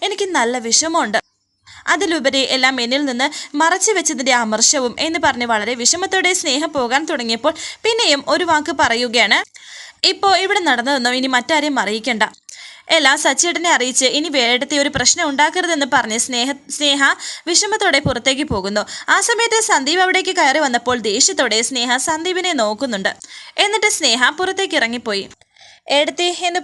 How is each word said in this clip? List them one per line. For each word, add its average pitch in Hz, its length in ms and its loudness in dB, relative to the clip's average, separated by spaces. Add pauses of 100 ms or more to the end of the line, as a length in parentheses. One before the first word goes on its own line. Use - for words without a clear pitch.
എനിക്ക് 392 260 -2
നല്ല 254 300 0
വിഷമമുണ്ട്. 233 600 -2 (720)
അതിലുപരി 311 500 0
എല്ലാം 262 420 0
എന്നിൽ 254 240 0
നിന്ന് 269 520 -4
മറച്ചു 359 360 2
വെച്ചതിൻ്റെ 294 400 0
അമർഷവും 233 680 0
എന്ന് 330 200 -2
പറഞ്ഞ് 247 280 0
വളരെ 226 280 0
വിഷമത്തോടെ 359 580 0
സ്നേഹം 320 400 -2
പോകാൻ 262 320 -2
തുടങ്ങിയപ്പോൾ 247 480 -2 (320)
പിന്നെയും 427 440 2
ഒരു 339 160 2
വാക്ക് 311 280 0
പറയുകയാണ്, 240 680 2 (680)
"ഇപ്പോൾ 381 300 2
ഇവിടെ 381 240 0
നടന്നതൊന്നും 247 540 0
ഇനി 254 120 -2
മറ്റാരെയും 269 520 0
അറിയിക്കണ്ട. 214 440 -2 (680)
എല്ലാം 294 300 4
സച്ചിയേട്ടനെ 339 520 0
അറിയിച്ച് 254 360 2
ഇനി 302 220 0
വേടത്തെ 269 500 0
ഒരു 285 100 2
പ്രശ്നം 294 400 0
ഉണ്ടാക്കരുതെന്ന്" 311 640 0
പറഞ്ഞ് 233 260 0
സ്നേഹ, 247 340 -2 (180)
സ്നേഹ 277 340 0 (420)
വിഷമത്തോടെ 370 520 2
പുറത്തേക്ക് 269 460 0
പോകുന്നു. 202 380 -4 (260)
ആ 349 120 4
സമയത്ത് 453 400 2
സന്ദീപ് 339 400 2
അവിടേക്ക് 370 360 2
കയറി 294 220 4
വന്നപ്പോൾ 247 400 0
ദേഷ്യത്തോടെ 233 640 0
സ്നേഹ 247 340 -2
സന്ദീപിനെ 339 560 -2
നോക്കുന്നുണ്ട്. 214 640 -2 (420)
എന്നിട്ട് 403 320 2
സ്നേഹ 254 400 2
പുറത്തേക്ക് 370 460 -2
ഇറങ്ങിപ്പോയി. 233 480 -2 (680)
"ഏടത്തി" 311 380 0 (120)
എന്ന് 359 240 -2